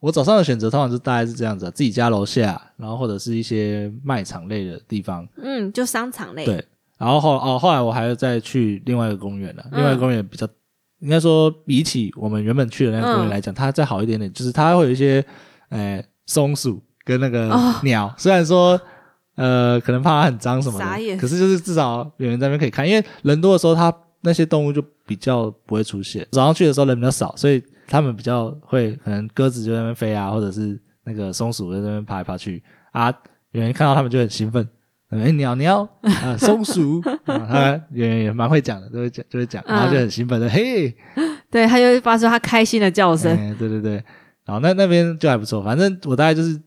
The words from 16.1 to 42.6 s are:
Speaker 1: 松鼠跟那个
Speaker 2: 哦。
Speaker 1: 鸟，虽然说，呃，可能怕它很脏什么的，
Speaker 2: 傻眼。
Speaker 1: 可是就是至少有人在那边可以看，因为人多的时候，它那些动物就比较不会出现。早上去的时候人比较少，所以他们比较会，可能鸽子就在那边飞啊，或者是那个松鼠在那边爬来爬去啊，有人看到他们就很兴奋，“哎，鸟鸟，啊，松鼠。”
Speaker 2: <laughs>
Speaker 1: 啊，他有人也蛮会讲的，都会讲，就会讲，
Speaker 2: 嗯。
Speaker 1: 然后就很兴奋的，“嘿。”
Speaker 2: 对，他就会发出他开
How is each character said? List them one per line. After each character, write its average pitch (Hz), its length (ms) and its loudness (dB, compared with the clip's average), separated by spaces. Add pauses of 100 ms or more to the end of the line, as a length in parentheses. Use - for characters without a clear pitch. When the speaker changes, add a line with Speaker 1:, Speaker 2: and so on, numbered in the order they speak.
Speaker 1:
松 143 300 0
鼠 110 260 -6 (220)
跟 127 160 0
那 135 80 0
个 117 220 -2
Speaker 2:
哦。 233 320 2
Speaker 1:
鸟， 110 340 0
虽 190 160 2
然 180 120 4
说， 180 360 4 (560)
呃， 123 440 2
可 123 120 -2
能 123 100 0
怕 151 180 4
它 160 60 4
很 127 120 0
脏 123 240 -2
什 123 100 -4
么 98 60 -6
的， - 60 -4
Speaker 2:
傻 - 140 -6
眼。 214 200 -6
Speaker 1:
可 127 80 -2
是 156 120 -2
就 185 80 4
是 190 140 2
至 175 140 -6
少 127 420 -2
有 131 100 -4
人 120 140 -2
在 139 60 0
那 139 40 2
边 143 80 0
可 151 60 0
以 123 60 0
看， 139 180 -2
因 214 100 4
为 208 60 0 (180)
人 143 180 2
多 190 120 6
的 180 60 6
时 170 80 2
候， 165 80 6
它 170 200 2 (280)
那 170 100 2
些 165 140 2
动 156 180 0
物 147 80 0
就 143 100 -2 (240)
比 110 80 -4
较 117 360 -2 (160)
不 110 80 -6
会 107 100 0
出 98 180 -8
现。 - 300 -10
早 127 120 4
上 156 100 6
去 180 120 4
的 147 60 4
时 135 80 2
候 139 60 4
人 127 120 2
比 120 40 -2
较 123 80 2
少， - 260 -4
所 147 140 2
以 131 120 2 (240)
他 147 160 2
们 131 120 0
比 107 80 -14
较 120 380 -2
会， 117 320 -2 (100)
可 - 80 -6
能 104 180 -4
鸽 135 200 0
子 120 160 -4
就 110 80 -2
在 113 60 -2
那 113 60 -2
边 117 100 -4
飞 110 200 -4
啊， 101 160 -4
或 110 100 -2
者 98 120 -2
是 104 260 -6 (260)
那 113 100 -10
个 101 180 -6
松 117 180 -4
鼠 92 220 -6
在 95 80 -4
那 104 80 -4
边 104 160 -6
爬 104 120 -8
来 90 80 -6
爬 92 120 -8
去 92 260 -10 (300)
啊， 120 180 0 (420)
有 117 100 -4
人 113 100 0
看 151 140 0
到 139 80 4
他 143 80 2
们 123 80 -2
就 127 80 2
很 117 100 2
兴 107 240 -4
奋 113 160 -2 (400)
，“哎， 113 240 0
鸟 139 220 0
鸟， 190 340 0 (140)
啊， 135 340 0
松 214 260 2
鼠。” 170 380 0 (180)
Speaker 2:
<laughs> - 60 -16
Speaker 1:
啊， 110 260 -4
他 139 300 2 (120)
有 120 140 -2
人 113 160 0
也 107 80 -2
蛮 117 160 -2
会 151 140 4
讲 110 200 -6
的， 104 100 -18
都 120 80 -10
会 120 100 -4
讲， 123 220 -12
就 123 80 -6
会 123 80 -4
讲， 110 200 -12
Speaker 2:
嗯。 220 80 -4
Speaker 1:
然 208 120 2
后 131 60 2
就 143 60 2
很 120 120 0
兴 120 180 -6
奋 123 100 -2
的 117 120 0
，“嘿。” 190 440 0 (560)
Speaker 2:
对， 226 160 4
他 240 120 6
就 247 60 6
会 247 160 6
发 233 180 2
出 226 80 2
他 233 120 4
开 226 240 2